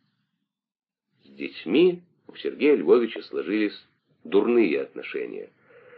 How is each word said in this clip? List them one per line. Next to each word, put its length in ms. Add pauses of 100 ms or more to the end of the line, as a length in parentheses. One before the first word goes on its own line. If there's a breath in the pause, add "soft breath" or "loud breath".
(1200)
С 60
детьми 760 (240)
у 80
Сергея 400
Львовича 480
сложились 600 (400)
дурные 580
отношения. 680 (480 soft breath)